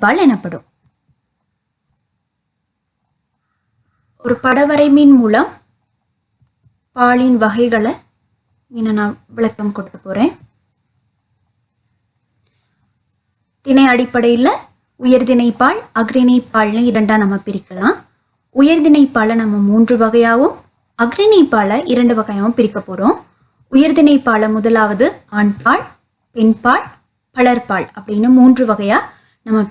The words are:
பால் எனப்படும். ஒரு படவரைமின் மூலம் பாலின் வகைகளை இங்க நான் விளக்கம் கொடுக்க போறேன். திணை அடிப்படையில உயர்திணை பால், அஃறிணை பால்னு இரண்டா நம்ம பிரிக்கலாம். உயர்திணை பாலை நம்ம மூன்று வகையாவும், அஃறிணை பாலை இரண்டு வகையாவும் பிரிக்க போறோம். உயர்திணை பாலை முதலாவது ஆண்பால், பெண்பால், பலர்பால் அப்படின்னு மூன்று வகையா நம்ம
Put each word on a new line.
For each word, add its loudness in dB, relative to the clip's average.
பால் 0
எனப்படும். -4
ஒரு -2
படவரைமின் 4
மூலம் 0
பாலின் 0
வகைகளை -2
இங்க -4
நான் -4
விளக்கம் -6
கொடுக்க -14
போறேன். -4
திணை 2
அடிப்படையில 0
உயர்திணை 2
பால், 0
அஃறிணை 2
பால்னு 0
இரண்டா 0
நம்ம -2
பிரிக்கலாம். -6
உயர்திணை 4
பாலை 0
நம்ம -2
மூன்று 2
வகையாவும், 0
அஃறிணை 2
பாலை 0
இரண்டு 2
வகையாவும் -4
பிரிக்க -2
போறோம். -2
உயர்திணை 2
பாலை -2
முதலாவது 0
ஆண்பால், -2
பெண்பால், 0
பலர்பால் -2
அப்படின்னு -4
மூன்று 4
வகையா -2
நம்ம -2